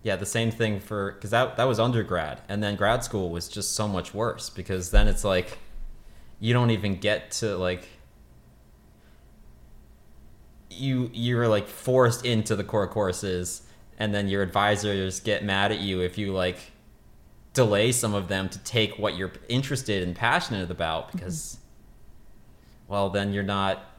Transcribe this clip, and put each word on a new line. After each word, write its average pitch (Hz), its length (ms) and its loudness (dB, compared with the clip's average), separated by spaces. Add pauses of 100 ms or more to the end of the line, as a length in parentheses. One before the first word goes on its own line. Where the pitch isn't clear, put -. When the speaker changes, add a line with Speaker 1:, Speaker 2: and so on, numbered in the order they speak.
Speaker 1:
yeah, 98 140 0
the 98 80 -4
same 113 260 0
thing 107 300 0
for, 98 380 -4
'cause 101 120 -6
that, 120 260 2
that 120 80 4
was 120 140 2
undergrad, 92 720 0
and 101 140 -2
then 101 140 0
grad 110 260 4
school 95 260 -2
was 87 200 -6
just - 260 -6
so 107 140 0
much 92 240 -4
worse, 107 360 -4
because 90 420 -6
then 101 160 8
it's 101 160 2
like, 92 340 0 (800)
you 117 140 2
don't 120 180 6
even 98 240 0
get 101 360 -2
to, 104 260 -2
like, 90 300 -2 (2750)
you, 123 440 -2
you're, 117 340 2
like, 104 200 4
forced 127 580 4
into 113 300 2
the 104 80 -4
core 101 240 0
courses, 92 760 -2 (380)
and 107 140 0
then 101 140 0
your 98 140 2
advisors 98 800 2
get 104 240 0
mad 101 280 2
at 110 80 -2
you 95 220 -2
if 90 160 -2
you, 98 160 -2
like, 92 380 -2 (840)
delay 110 380 4
some 117 220 0
of 92 160 -2
them 95 180 0
to - 120 -8
take - 380 -2
what 101 200 -2
you're 92 160 -6 (160)
interested 123 520 -2
and 87 140 -4
passionate 113 560 0
about, 80 380 -4
Speaker 2:
Mm-hmm. - 80 -10
Speaker 1:
because, 151 400 -8 (1300)
well, 98 220 0
then 101 240 0
you're 101 100 0
not 98 400 0 (160)